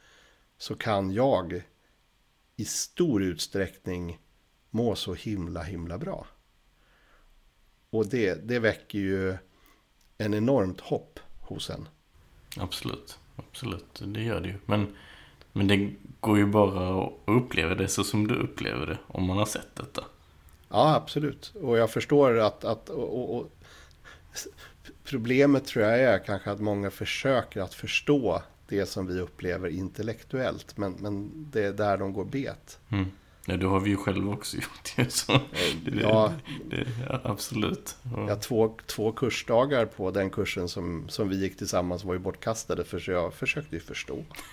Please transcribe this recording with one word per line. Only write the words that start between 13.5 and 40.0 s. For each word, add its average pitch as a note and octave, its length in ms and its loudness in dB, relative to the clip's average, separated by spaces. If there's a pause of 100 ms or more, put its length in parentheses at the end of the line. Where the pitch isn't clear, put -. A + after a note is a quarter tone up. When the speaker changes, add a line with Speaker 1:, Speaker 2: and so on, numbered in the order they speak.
Speaker 2:
Det G#2 180 -6
gör G#2 180 -2
det F2+ 60 -6
ju. F#2 80 -6 (100)
Men, G2+ 300 0 (580)
men G2+ 140 2
det G2+ 240 4 (280)
går G#2 180 4
ju G#2 80 6
bara F#2+ 580 4
att - 100 -4 (120)
uppleva G#2 500 2
det F#2+ 120 2
så G2 160 0
som G#2 240 2
du G#2+ 80 2
upplever B1 500 -2
det - 120 -4 (100)
om - 180 -2
man F#2 120 2
har G#2+ 80 2
sett - 300 -6
detta. - 280 -8 (640)
Speaker 1:
Ja, C#3 260 6
absolut. - 640 -4
Och A#2+ 160 2
jag A2+ 140 4
förstår B2+ 460 6
att... G#2 280 4
att A2 240 -4
och, B2 300 -4
och, G#2 180 -4
och D3 120 -8 (840)
s-, - 140 -12 (560)
problemet C3+ 600 6
tror - 200 2
jag A#2 140 6
är A#2 260 6
kanske G2+ 260 -4
att G2+ 80 -4
många G2+ 320 0
försöker A2+ 720 0
att F2+ 120 -6
förstå - 680 0 (260)
det G2 180 0
som F#2+ 220 -4
vi F2+ 120 -2
upplever F2+ 500 -4
intellektuellt, G#2 1080 -6
men, G2+ 220 -2
men G2+ 320 -6 (200)
det A2 120 2
är G2 100 0
där G2+ 240 2
de G2 160 -4
går F#2+ 120 -4
bet. - 540 -8 (100)
Speaker 2:
Mm. G2 160 2 (440)
Ja, F#2 80 0
det F#2 80 0
har F#2+ 140 4
vi G2+ 100 2
ju G2 80 4
själva F#2+ 360 0
också - 240 -6
<laughs> - 0 -
gjort - 400 -8
ju, A#2+ 120 4
så - 240 0
Speaker 1:
Eh, C3 60 8 (460)
Speaker 2:
det, - 160 0
Speaker 1:
ja. G#2+ 320 6 (360)
Speaker 2:
det, - 180 -2 (220)
ja, B2+ 140 -2
absolut. - 720 -2 (180)
Och G#2+ 60 -4
Speaker 1:
Jag G#2 60 -2
har G#2 140 0
två, A2 340 2 (100)
två A2 260 0
kursdagar A#2+ 760 2
på F#2 260 -2